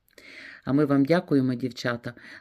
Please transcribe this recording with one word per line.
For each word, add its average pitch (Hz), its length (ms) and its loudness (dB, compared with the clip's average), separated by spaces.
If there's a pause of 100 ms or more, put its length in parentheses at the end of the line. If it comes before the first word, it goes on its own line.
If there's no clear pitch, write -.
(640)
А 127 80 -2
ми 147 120 4
вам 139 200 2
дякуємо, 139 480 2
дівчата, 120 600 -6 (280)